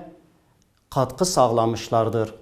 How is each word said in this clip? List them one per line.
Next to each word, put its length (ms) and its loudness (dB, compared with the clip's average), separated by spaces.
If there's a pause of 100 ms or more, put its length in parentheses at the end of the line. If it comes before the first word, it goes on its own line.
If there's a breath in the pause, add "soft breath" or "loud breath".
(920)
katkı 340 -2
sağlamışlardır. 1160 0